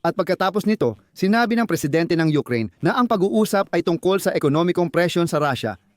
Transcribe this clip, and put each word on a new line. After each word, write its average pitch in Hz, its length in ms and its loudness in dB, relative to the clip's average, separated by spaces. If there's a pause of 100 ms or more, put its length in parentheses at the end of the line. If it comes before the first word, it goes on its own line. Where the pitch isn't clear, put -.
At 175 80 0
pagkatapos 185 560 -2
nito, 127 320 0 (160)
sinabi 220 400 2
ng 233 80 2
presidente 165 560 0
ng 160 160 2
Ukraine 120 320 -2 (160)
na 190 160 2
ang 247 80 2
pag-uusap 208 640 0
ay 170 80 0
tungkol 180 400 0
sa 185 160 -2
ekonomikong 165 560 0
presyon 175 320 0
sa 160 160 -2
Russia 127 400 -2 (180)